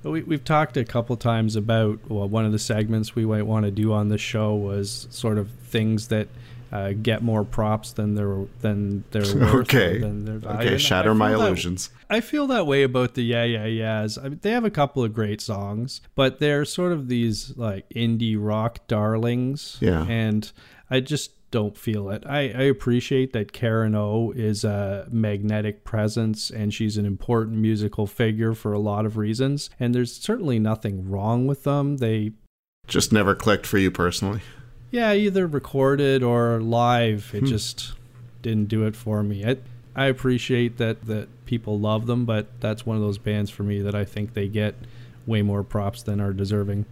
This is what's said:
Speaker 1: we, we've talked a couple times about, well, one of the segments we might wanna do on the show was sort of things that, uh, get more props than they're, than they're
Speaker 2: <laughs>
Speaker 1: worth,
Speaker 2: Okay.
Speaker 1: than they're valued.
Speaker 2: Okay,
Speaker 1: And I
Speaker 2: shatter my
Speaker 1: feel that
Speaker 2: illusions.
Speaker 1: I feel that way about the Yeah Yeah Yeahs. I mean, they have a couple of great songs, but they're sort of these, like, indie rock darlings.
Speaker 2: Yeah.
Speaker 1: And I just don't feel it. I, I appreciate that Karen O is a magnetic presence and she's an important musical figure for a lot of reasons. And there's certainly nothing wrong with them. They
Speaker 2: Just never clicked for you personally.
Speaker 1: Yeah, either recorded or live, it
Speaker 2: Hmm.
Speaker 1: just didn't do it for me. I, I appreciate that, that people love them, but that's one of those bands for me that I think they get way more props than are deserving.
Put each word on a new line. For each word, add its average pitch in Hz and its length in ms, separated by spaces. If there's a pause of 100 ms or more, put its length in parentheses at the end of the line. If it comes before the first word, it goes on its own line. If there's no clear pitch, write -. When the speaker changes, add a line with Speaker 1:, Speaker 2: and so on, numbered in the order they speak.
Speaker 1:
we, 156 200
we've 151 220
talked 156 320
a 123 80
couple 120 320
times 113 380
about, 110 440 (120)
well, 101 180
one 110 160
of 107 80
the 107 60
segments 110 560
we 113 100
might 107 220
wanna 107 240
do 107 220
on 104 160
the 107 100
show 107 360
was 101 560
sort 107 280
of 101 120
things 110 580
that, 107 180 (440)
uh, 98 220 (100)
get 110 200
more 110 220
props 107 480
than 104 220
they're, 101 300 (160)
than 101 420 (100)
they're 107 100
Speaker 2:
<laughs> 101 180
Speaker 1:
worth, 113 140
Speaker 2:
Okay. 113 440
Speaker 1:
than 104 280
they're 110 100
valued. 107 240
Speaker 2:
Okay, 113 60
Speaker 1:
And 98 80
I 95 40
Speaker 2:
shatter 95 360
my 107 160
Speaker 1:
feel 110 80
that 107 80
Speaker 2:
illusions. 90 420 (220)
Speaker 1:
I 220 100
feel 285 280
that 226 180
way 139 160
about 123 320
the 127 80
Yeah 117 220
Yeah 113 200
Yeahs. 110 540
I 135 100
mean, 143 140
they 202 80
have 233 160
a 202 40
couple 139 320
of 107 120
great 107 260
songs, 107 600 (120)
but 131 260
they're 147 260
sort 180 260
of 139 160
these, 117 480
like, 107 340
indie 113 480
rock 110 480
darlings. 120 960
Speaker 2:
Yeah. 85 280
Speaker 1:
And 110 420 (400)
I 131 100
just 139 320 (180)
don't 104 280
feel 104 320
it. 107 160
I, 143 140
I 131 240
appreciate 131 680
that 107 220
Karen 113 400
O 107 420
is 107 280
a 101 460
magnetic 107 720
presence 107 680
and 107 240
she's 107 240
an 104 80
important 110 500
musical 107 500
figure 110 460
for 107 220
a 104 40
lot 104 280
of 107 100
reasons. 127 540 (100)
And 120 140
there's 123 200
certainly 175 440
nothing 107 520
wrong 110 360
with 139 180
them. 143 340
They 110 340 (540)
Speaker 2:
Just - 260
never 101 220
clicked 101 320
for 104 120
you 92 120
personally. 92 500 (500)
Speaker 1:
Yeah, 233 220
either 196 340
recorded 135 760
or 117 380
live, 117 760
it 104 60
Speaker 2:
Hmm. 135 60
Speaker 1:
just - 460 (500)
didn't 107 260
do 110 180
it 107 100
for 104 260
me. 101 220
I, 127 120 (400)
I 135 100
appreciate 127 720
that, 113 280
that 107 220 (180)
people 110 340
love 110 260
them, 120 180
but 107 220 (140)
that's 110 260
one 110 100
of 107 60
those 101 160
bands 104 320
for - 140
me 101 180
that 101 120
I 104 100
think 104 300
they 101 140
get 107 260 (520)
way 110 160
more 101 200
props 101 400
than 101 180
are 101 120
deserving. 101 600